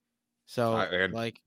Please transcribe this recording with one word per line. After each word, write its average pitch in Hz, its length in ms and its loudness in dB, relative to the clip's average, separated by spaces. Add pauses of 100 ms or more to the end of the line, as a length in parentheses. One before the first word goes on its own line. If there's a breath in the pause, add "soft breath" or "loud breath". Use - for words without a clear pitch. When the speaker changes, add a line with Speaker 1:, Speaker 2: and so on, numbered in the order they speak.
(480)
Speaker 1:
So, 113 260 0
Speaker 2:
I, 92 100 2
and 90 280 0
Speaker 1:
like, 113 340 -6